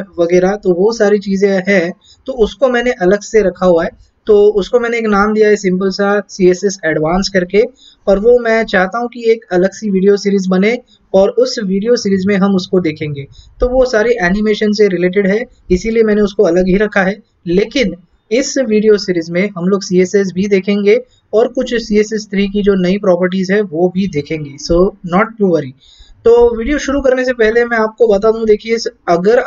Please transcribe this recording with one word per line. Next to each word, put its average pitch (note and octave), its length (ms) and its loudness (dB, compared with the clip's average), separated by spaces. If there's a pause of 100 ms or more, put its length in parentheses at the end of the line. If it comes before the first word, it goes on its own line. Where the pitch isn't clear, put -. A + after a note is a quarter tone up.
(180)
वगैरह, F3+ 380 2
तो F#3 180 -2
वो G3 180 0
सारी G#3 280 2
चीज़ें G3 300 -2 (180)
हैं, F#3 240 0 (340)
तो C4 60 -8 (120)
उसको B3+ 240 0
मैंने A#3+ 320 0
अलग F#3+ 220 2
से G#3+ 200 0
रखा F#3 240 -2
हुआ E3+ 180 4
है। - 260 -12 (160)
तो G#3+ 80 4 (180)
उसको G#3+ 280 0
मैंने A#3 180 -2
एक A3+ 80 -4
नाम G#3 280 0
दिया G#3+ 140 4
है G#3 80 4
सिंपल F#3+ 340 -2
सा, G3 180 -2 (200)
सीएसएस F#3 580 0
Advance D#3+ 420 -2
करके, F#3+ 340 0 (440)
और G3 120 2
वो A#3+ 200 4
मैं A3+ 260 0
चाहता G3 340 -2
हूँ A#3+ 100 -6
कि A#3+ 220 -14
एक A3+ 220 -2
अलग F#3 200 0
सी G#3+ 180 -8
video G3 260 2
series G3 300 -2
बने G3 300 0 (380)
और G3 140 4 (100)
उस B3+ 260 0
video G3+ 320 0
series F#3+ 300 -2
में G3+ 100 0
हम G3 180 2
उसको F#3 260 0
देखेंगे। D3+ 460 -6 (340)
तो B3 80 0
वो B3+ 160 2
सारी A3+ 280 0 (100)
animation G#3+ 500 0
से G3+ 160 2
related F3+ 380 0
है, G#3 140 0 (300)
इसीलिए A3+ 320 0
मैंने G#3+ 200 2
उसको G#3 200 0
अलग F#3 260 2
ही F#3 80 2
रखा G#3 260 0
है। G3 140 -2 (300)
लेकिन G3 500 -2 (340)
इस C4 280 -2
video G#3+ 380 2
series E3+ 340 -6
में F#3 260 -2
हम F3 120 -4
लोग G3 140 -2
सीएसएस F#3 520 0
भी F#3+ 140 -2
देखेंगे G3+ 520 0 (320)
और A#3 160 2
कुछ B3 300 -4
सीएसएस G#3+ 520 -2
थ्री G3+ 180 0
की G3+ 140 -2
जो G3+ 180 2
नई F3+ 180 0
properties F#3 540 0
है G#3 100 2
वो F3 260 -2
भी F#3 200 -2
देखेंगे, D3 540 -8
so E3+ 160 0 (300)
not G#3+ 280 -2
to G3 140 0
worry। C#3+ 220 -2 (520)
तो A#3 320 4
video C4+ 220 -4
शुरू C#4 220 -4
करने B3+ 240 0
से B3+ 80 -2
पहले A#3+ 320 0
मैं A#3+ 140 -2
आपको A3+ 300 0
बता G3+ 220 2
दूं, A3+ 160 -4
देखिए, G#3+ 300 0 (320)
अगर F#3 380 2